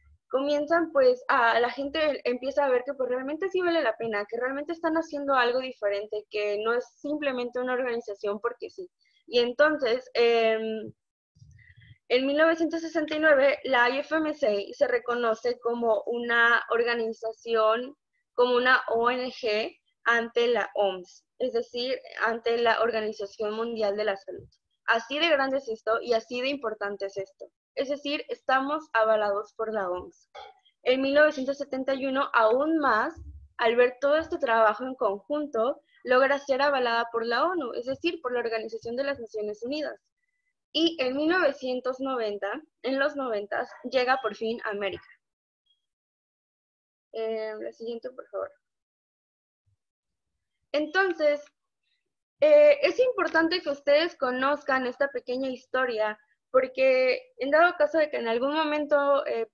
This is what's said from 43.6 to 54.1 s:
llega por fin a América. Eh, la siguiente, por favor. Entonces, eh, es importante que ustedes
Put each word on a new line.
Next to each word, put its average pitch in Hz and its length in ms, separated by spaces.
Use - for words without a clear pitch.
llega 254 380
por 214 140
fin 226 300
a 214 60
América. 196 360
Eh, 220 460
la 226 120
siguiente, 233 380
por - 200
favor. 190 220
Entonces, 302 680
eh, 302 420
es 359 180
importante 349 640
que 320 80
ustedes 285 480